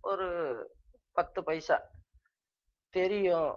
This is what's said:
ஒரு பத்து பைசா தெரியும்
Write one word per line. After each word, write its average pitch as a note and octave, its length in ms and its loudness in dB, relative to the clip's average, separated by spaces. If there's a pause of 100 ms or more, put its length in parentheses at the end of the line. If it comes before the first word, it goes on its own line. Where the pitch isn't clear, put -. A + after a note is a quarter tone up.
ஒரு F#3+ 260 -2 (880)
பத்து F3 280 -2
பைசா D#3+ 340 2 (1160)
தெரியும் F#3 640 2